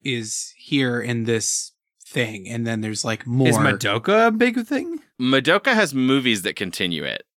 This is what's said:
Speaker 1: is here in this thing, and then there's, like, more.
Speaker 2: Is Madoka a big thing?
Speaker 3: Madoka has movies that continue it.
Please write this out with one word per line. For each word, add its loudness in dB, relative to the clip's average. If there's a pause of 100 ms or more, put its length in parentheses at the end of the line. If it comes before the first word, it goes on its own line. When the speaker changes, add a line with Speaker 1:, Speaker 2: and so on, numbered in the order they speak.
Speaker 1:
is -6
here -2
in -4
this -2 (320)
thing, -4
and -4
then -2
there's, -6
like, -4
more. 4
Speaker 2:
Is 4
Madoka 2
a 4
big 0
thing? -4 (220)
Speaker 3:
Madoka 4
has 2
movies 2
that -4
continue -4
it. -6 (140)